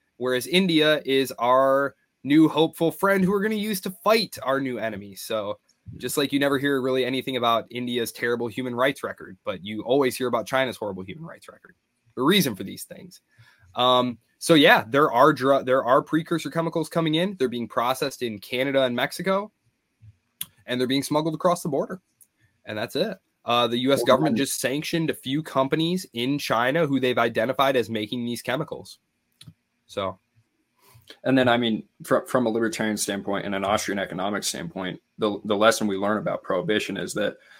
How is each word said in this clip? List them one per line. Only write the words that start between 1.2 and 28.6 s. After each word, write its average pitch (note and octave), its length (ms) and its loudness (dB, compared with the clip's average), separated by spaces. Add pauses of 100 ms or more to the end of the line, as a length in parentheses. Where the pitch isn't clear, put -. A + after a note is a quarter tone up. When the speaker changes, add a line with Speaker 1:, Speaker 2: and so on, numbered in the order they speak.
Speaker 1:
our C3+ 560 2 (300)
new D3+ 240 6
hopeful D#3 420 2
friend G3 340 2
who F3+ 60 4
we're G3+ 120 0
gonna A3 120 -2
use G#3 280 -4
to G3 80 -8 (120)
fight A3 400 0
our C3+ 180 0
new B2+ 180 -4
enemy. G2+ 360 -8
So G#2 440 -6 (380)
just B2 200 -8
like C#3+ 160 0
you C#3 80 2
never C#3 180 2
hear C#3 240 0
really C3 220 0
anything B2+ 320 -4
about A#2 340 0
India's A#2+ 400 -4
terrible A#2+ 380 -2
human B2 260 -6
rights C3 300 0
record, F#2+ 400 -12
but F#2 200 -8
you G#2 180 -8
always C3 340 2
hear B2+ 100 -2
about A#2 200 -2
China's C3 300 -2
horrible F#2+ 280 -8
human D#3 200 -14
rights - 240 -18
record, - 280 -20 (400)
the B2 60 -2
reason D3 340 4
for G2+ 80 -10
these F#2+ 200 -12
things. - 360 -20 (560)
Um, B2+ 420 2 (200)
so - 160 4
yeah, D#3 340 6
there C#3 240 2
are C#3 200 6
dru-, C3+ 300 2
there B2+ 220 2
are C3+ 180 4
precursor D#3 480 -2
chemicals E3 380 -2
coming E3 260 0
in. F#3+ 240 -2
They're C3 100 0
being A#2 200 -6
processed B2+ 540 -2
in A2+ 160 -6
Canada C3+ 440 0
and B2 140 0
Mexico, F#3+ 560 -2 (1120)
and B2 140 -4
they're B2+ 80 0
being C3+ 140 0
smuggled D#3 320 -2
across F3 280 0
the F#3 60 -8
border. E3+ 320 -4 (640)
And A2 100 -8
that's A2+ 180 -6
it. F#3 220 -2 (300)
Uh, A#2+ 200 2
the A#2 120 -2
U C3 140 2
S C3 80 2
Speaker 2:
Well, A#2+ 60 -4
Speaker 1:
government C3 300 4
Speaker 2:
then C#3 80 0
Speaker 1:
just - 160 -4
sanctioned D3+ 480 -2
a B2+ 60 -2
few - 280 -4
companies D#3+ 680 0
in B2+ 260 -2
China C3+ 480 0
who C#3 140 0
they've B2 180 2
identified A#2+ 560 2
as A#2 140 0
making A2+ 380 -4
these A#2+ 160 -6
chemicals. - 560 -8 (880)